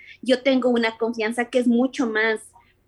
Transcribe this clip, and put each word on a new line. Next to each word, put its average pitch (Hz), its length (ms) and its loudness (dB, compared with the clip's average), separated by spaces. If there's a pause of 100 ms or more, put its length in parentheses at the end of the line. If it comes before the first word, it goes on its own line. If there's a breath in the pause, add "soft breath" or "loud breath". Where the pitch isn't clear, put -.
(220 loud breath)
yo 254 220 2
tengo 254 240 2
una 233 280 0
confianza 233 500 -4
que 254 120 -2
es 247 80 0
mucho 247 400 2
más, 220 340 -2 (480 soft breath)